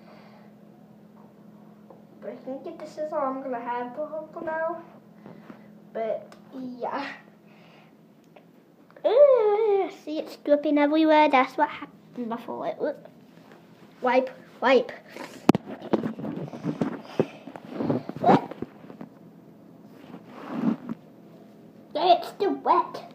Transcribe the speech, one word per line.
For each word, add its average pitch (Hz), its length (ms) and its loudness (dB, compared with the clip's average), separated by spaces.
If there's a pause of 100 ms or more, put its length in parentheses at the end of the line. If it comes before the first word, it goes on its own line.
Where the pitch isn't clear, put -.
(2250)
But - 100 -12
I 254 40 -16 (280)
think 339 160 -14
this - 180 -14
is 311 140 -6
all 320 80 -2
I'm 269 220 -2
gonna 254 180 -6
have 247 360 -8
for 311 480 -10
now. 320 400 -4 (1120)
But 220 400 -6 (200)
yeah. 254 540 -8 (2000)
Uh, 427 840 6 (140)
see, 311 160 -6
it's - 180 -10
dripping 294 400 2
everywhere. 302 520 6
That's 269 280 2
what 294 120 0
happened - 600 -12
before. 165 380 -8
It, - 100 -6
whoop. - 300 -6 (920)
Wipe, 254 280 2 (320)
wipe. 247 300 4 (3250)
Whoop. - 340 4 (3500)
It's 339 320 4
still 370 280 -2
wet. - 480 0 (120)